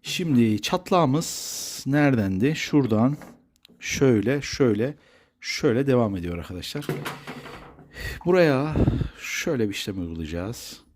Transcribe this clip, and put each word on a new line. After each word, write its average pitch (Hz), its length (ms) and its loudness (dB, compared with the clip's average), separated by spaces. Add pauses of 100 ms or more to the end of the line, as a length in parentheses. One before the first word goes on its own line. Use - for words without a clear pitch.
Şimdi 120 600 2
çatlağımız - 1200 -2
neredendi? 131 680 2
Şuradan 127 640 2 (640)
şöyle, 127 640 2
şöyle, 123 560 0 (440)
şöyle 135 460 0
devam 117 280 4
ediyor 87 220 -6
arkadaşlar. 90 500 -10 (1400)
Buraya 156 500 4 (440)
şöyle 120 500 -2
bir 98 40 -6
işlem 95 260 -8
uygulayacağız. 82 840 -8 (140)